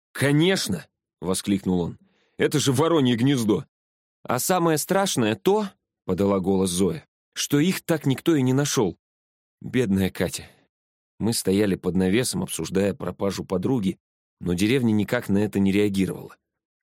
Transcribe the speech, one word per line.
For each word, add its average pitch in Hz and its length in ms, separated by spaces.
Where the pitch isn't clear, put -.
"Конечно!" 147 760
воскликнул 92 600
он. 78 180
"Это 151 220
же 131 140
Воронье 139 440
Гнездо!" 120 500
"А - 160
самое 170 400
страшное 160 560
то", 202 340
подала 98 360
голос 95 300
Зоя, 87 360
"что - 260
их 170 240
так 160 240
никто 139 280
и 139 80
не 127 100
нашёл". 131 460
Бедная 98 500
Катя. - 360
Мы 107 140
стояли 98 420
под 87 220
навесом, 95 460
обсуждая 92 520
пропажу 95 500
подруги, 95 540
но 87 140
деревня 110 380
никак 107 360
на 98 100
это 101 200
не 98 120
реагировала. 98 640